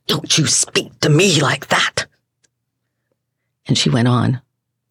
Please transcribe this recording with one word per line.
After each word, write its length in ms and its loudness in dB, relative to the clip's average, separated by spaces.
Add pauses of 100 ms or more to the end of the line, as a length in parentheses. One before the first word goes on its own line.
"Don't 300 -2
you 100 2
speak 540 -4
to 80 0
me 320 2
like 260 -2
that." 380 -2 (1600)
And 100 0
she 120 0
went 180 2
on, 340 0 (500)